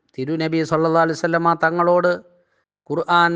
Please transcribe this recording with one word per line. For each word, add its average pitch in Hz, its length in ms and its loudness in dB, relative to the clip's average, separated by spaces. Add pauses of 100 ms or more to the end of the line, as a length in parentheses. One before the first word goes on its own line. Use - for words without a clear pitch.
(120)
തിരുനബി 160 520 -4
സല്ലല്ലാഹു 160 420 2
അലൈഹി 160 140 -4
വസല്ലമ 170 340 0
തങ്ങളോട് 175 580 2 (800)
ഖുർആൻ 170 460 0